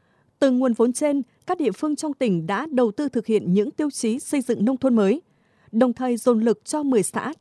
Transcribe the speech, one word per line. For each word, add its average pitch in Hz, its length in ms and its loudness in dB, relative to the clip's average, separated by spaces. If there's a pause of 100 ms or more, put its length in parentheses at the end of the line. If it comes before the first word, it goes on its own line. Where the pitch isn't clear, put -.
(400)
Từ 269 120 4
nguồn 254 220 2
vốn 240 200 2
trên, 285 280 0 (240)
các 359 120 -2
địa 269 140 0
phương 302 240 -2
trong 302 180 -6
tỉnh 175 340 0
đã 208 240 -4
đầu 247 200 2
tư 294 180 -4
thực 226 160 -4
hiện 196 280 0
những 208 180 2
tiêu 302 200 -4
chí 233 280 -4
xây 285 220 -2
dựng 214 240 -2
nông 262 120 0
thôn 262 180 0
mới, 214 260 2 (500)
đồng 233 220 2
thời 247 240 -2
dồn 233 220 2
lực 220 260 0
cho 302 180 -4
mười 254 200 2
xã 240 380 -6